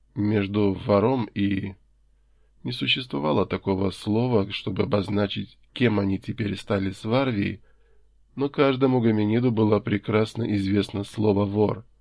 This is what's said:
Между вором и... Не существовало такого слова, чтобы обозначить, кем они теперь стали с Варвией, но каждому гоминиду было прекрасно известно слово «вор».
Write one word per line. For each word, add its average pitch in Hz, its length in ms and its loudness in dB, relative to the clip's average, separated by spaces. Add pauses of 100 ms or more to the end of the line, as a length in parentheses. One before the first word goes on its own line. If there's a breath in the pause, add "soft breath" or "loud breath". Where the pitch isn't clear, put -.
(140)
Между 101 600 2
вором 104 580 2
и... 98 440 -2 (840)
Не - 100 -6
существовало 123 720 -2
такого 95 440 -2
слова, 107 600 0
чтобы 101 300 -4
обозначить, 101 760 -2 (160)
кем 113 260 0
они 98 200 0
теперь 101 400 -6
стали 95 320 -2
с - 140 -10
Варвией, 110 580 -2 (720)
но 139 140 -2
каждому 135 500 2
гоминиду 110 500 2
было 107 300 2
прекрасно 107 760 -2
известно 98 480 0
слово 101 420 0
«вор». 101 400 0 (140)